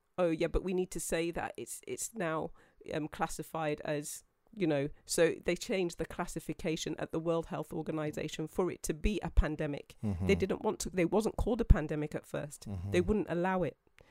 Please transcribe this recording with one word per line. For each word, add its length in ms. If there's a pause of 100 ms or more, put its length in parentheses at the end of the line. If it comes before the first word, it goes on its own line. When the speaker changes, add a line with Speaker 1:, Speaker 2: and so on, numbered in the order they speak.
(200)
Speaker 1:
"Oh, 100
yeah, 180
but 160
we 120
need 160
to 80
say 320
that 260
it's, 300
it's 260
now, 380 (420)
um, 140
classified 800
as," 380 (300)
you 140
know. 200 (200)
So 260 (120)
they 100
changed 420
the 80
classification 920
at 120
the 80
World 280
Health 260
Organization 720
for 220
it 140
to 100
be 300
a 80
pandemic. 720
They 60
Speaker 2:
Mm-hmm. 240
Speaker 1:
didn't 300
want 180
to, 100
they 140
wasn't 320
called 220
a 60
pandemic 480
at 140
first. 400
They 320
Speaker 2:
Mm-hmm. 80
Speaker 1:
wouldn't 240
allow 320
it. 140 (340)